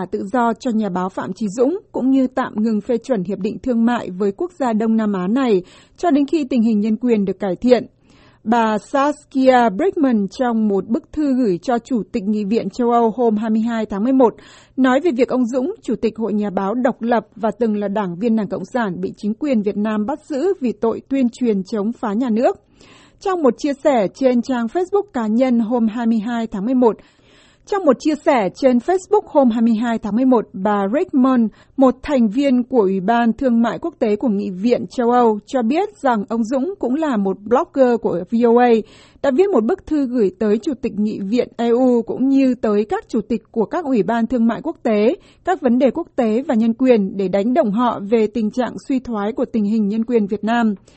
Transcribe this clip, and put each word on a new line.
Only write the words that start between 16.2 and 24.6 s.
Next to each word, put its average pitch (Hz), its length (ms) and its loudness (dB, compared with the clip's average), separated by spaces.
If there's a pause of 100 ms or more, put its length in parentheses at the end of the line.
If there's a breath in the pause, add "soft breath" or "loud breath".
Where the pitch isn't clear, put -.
Nhà 208 180 -2
báo 196 240 -2
độc 247 280 -2
lập 226 240 0 (100)
và 214 220 -4
từng 214 180 0
là 202 120 -4
đảng 196 280 -4
viên 220 200 0
Đảng 208 120 -2
Cộng 190 160 -6
sản, 196 360 -4
bị 190 160 -6
chính 208 180 -6
quyền 262 280 -2
Việt 196 140 -4
Nam 214 300 -4
bắt 285 120 -6 (100)
giữ 320 320 -2
vì 240 120 -2
tội - 360 -4
tuyên 269 240 0
truyền 214 320 -2
chống 214 280 -4
phá 226 200 -6
nhà 247 180 -2
nước. 262 260 2 (640 soft breath)
Trong 370 220 -2
một 247 160 4
chia 285 140 -2 (120)
sẻ 247 300 2
trên 247 280 2
trang 240 240 -4